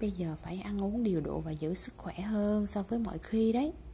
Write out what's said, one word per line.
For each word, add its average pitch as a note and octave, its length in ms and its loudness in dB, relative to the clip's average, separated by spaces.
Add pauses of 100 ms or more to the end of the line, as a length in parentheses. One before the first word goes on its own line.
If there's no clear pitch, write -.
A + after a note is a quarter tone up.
bây G#3+ 100 0
giờ E3+ 320 -2
phải F3 180 -6
ăn G3+ 220 -2
uống G#3+ 220 0
điều F#3 160 4
độ D3 200 -2
và D#3+ 100 -4
giữ D#3 240 -2
sức - 220 2
khỏe - 240 -8
hơn G#3 460 2
so G3+ 160 0
với A#3 160 -2
mọi G#3+ 200 0
khi A3 340 2
đấy. C#4 200 2 (220)